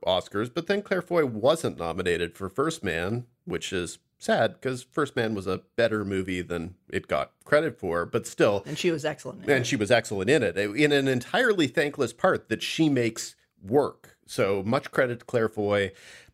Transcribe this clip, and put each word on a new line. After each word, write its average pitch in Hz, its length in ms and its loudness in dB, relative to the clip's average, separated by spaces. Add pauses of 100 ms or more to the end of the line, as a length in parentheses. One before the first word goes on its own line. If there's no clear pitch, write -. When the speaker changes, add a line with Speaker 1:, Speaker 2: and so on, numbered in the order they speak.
Speaker 1:
Oscars, 101 440 -2
but 170 140 -6
then 202 160 0
Claire 185 220 -2
Foy 170 200 0
wasn't 123 540 0
nominated 85 580 -2
for 95 140 -8
First 156 340 -4
Man, 98 440 -2 (160)
which 87 280 -6
is 87 280 -4 (180)
sad 123 440 0
'cause 127 300 -6
First 147 240 -2
Man 113 200 0
was 95 100 -6
a 92 160 -4 (140)
better 107 300 2
movie 95 360 -2
than 85 320 -6 (160)
it - 180 -4
got 69 260 -2 (100)
credit 147 340 0
for, 85 280 -2
but 113 200 -4
still. 104 400 2
Speaker 2:
And 147 120 -10
she 180 120 0
was 156 160 -2
excellent - 380 -8
in - 60 0
Speaker 1:
And 131 120 4
Speaker 2:
it. 120 60 -2
Speaker 1:
she 131 80 0
was 104 160 2
excellent 110 380 2
in 147 120 6
it, 90 160 0
in 107 360 2
an 139 140 4
entirely 175 600 2
thankless 143 460 -2
part - 340 0
that 110 160 -4
she 156 260 2
makes 117 460 -2 (260)
work. 110 640 -2
So 98 380 0
much 117 260 -2
credit 123 300 0
to - 60 -20
Claire 113 240 0
Foy, 101 420 0 (420)